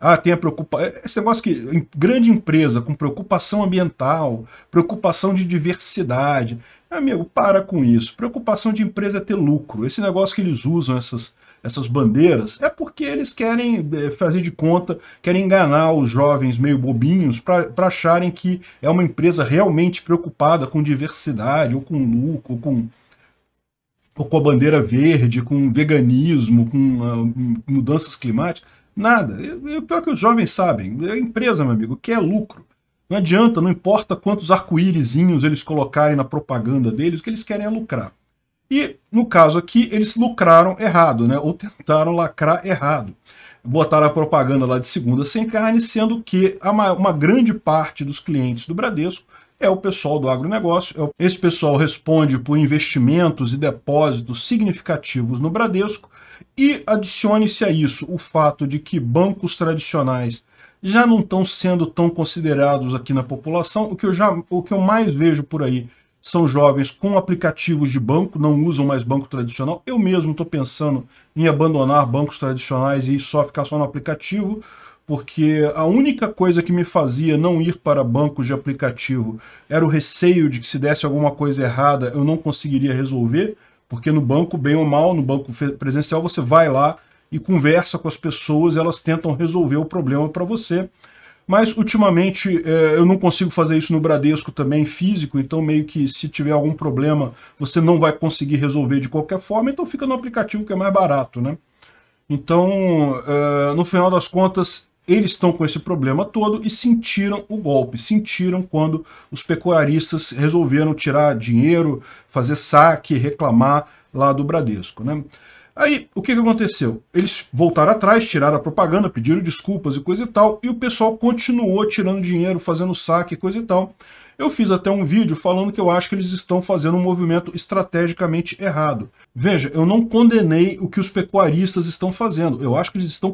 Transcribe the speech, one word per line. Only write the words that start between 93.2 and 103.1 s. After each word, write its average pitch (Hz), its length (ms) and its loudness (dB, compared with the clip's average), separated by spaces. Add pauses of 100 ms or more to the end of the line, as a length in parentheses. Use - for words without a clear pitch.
fazer 160 260 0
isso 160 160 0
no 160 60 2
Bradesco 151 540 0
também, 147 320 0
físico, 160 560 -2
então 147 200 -4
meio 156 240 0
que 151 220 -2
se 135 220 -6
tiver 143 240 -4
algum 151 200 0
problema, 147 600 -2 (260)
você 147 220 -2
não 165 180 6
vai 156 140 2
conseguir 156 440 -4
resolver 139 440 0
de 131 80 -6
qualquer 156 320 -4
forma, 226 300 -2
então 294 140 -6
fica 285 220 -8
no 262 80 -2
aplicativo 233 500 -6
que 208 80 -8
é 185 40 -4
mais 196 160 -2
barato, 143 480 0
né? 143 180 -4 (720)
Então, 165 960 2